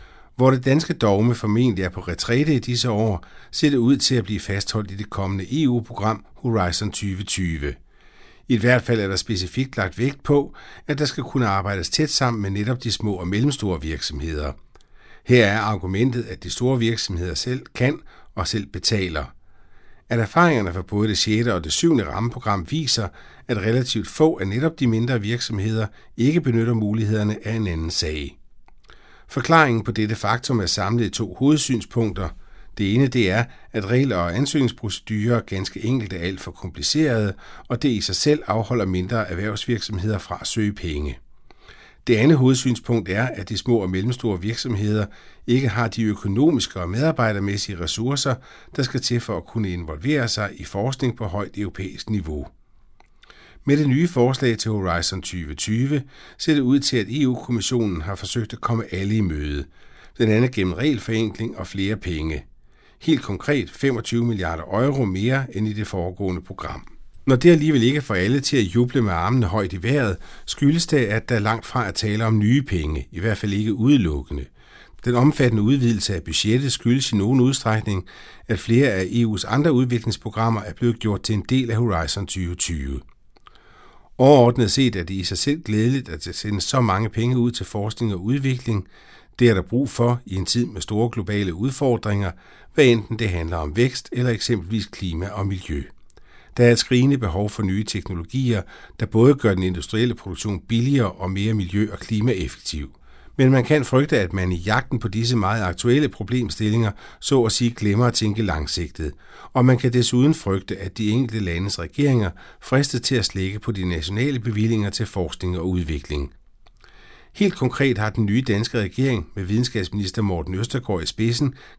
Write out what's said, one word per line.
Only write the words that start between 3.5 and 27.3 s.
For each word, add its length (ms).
ser 200
det 60
ud 200
til 180
at 100
blive 160
fastholdt 500
i 60
det 140
kommende 520
E 60
U-program 560
Horizon 580
tyve 300
tyve. 520
I 80
hvert 260
fald 180
er 80
der 80
specifikt 600
lagt 220
vægt 240
på, 320
at 120
der 60
skal 200
kunne 220
arbejdes 440
tæt 200
sammen 320
med 80
netop 340
de 80
små 220
og 140
mellemstore 520
virksomheder. 720
Her 200
er 140
argumentet, 640
at 200
de 80
store 280
virksomheder 560
selv 280
kan 240
og 140
selv 180
betaler. 580
At 100
erfaringerne 540
fra 100
både 260
det 100
sjette 360
og 100
det 80
syvende 340
rammeprogram 640
viser, 380
at 80
relativt 520
få 300
af 100
netop 320
de 60
mindre 340
virksomheder 680
ikke 240
benytter 340
mulighederne, 720